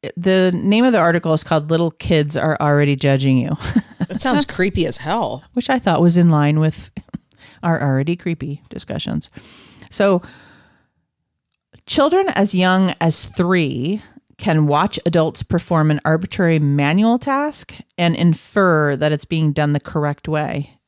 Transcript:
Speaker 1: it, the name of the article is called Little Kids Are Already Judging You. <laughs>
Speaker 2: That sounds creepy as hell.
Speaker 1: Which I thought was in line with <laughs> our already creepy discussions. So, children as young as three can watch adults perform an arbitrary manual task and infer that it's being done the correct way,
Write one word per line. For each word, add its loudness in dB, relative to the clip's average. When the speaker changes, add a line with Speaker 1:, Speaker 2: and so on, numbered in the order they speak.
Speaker 1:
it, -12
the 2
name 2
of 4
the 2
article 2
is 0
called -2
Little 0
Kids -2
Are 0
Already 2
Judging 2
You. -2
<laughs> -12
Speaker 2:
That -8
sounds 0
creepy -2
as -6
hell. -4
Speaker 1:
Which -4
I 0
thought 2
was 4
in 6
line 2
with -2
<laughs> -20
our 0
already 0
creepy -8
discussions. -8
So, 0
children 2
as -2
young 2
as 0
three -2
can 0
watch 0
adults 0
perform 0
an -2
arbitrary 0
manual 2
task -4
and 0
infer 2
that 0
it's -4
being -2
done 0
the 0
correct -6
way, -6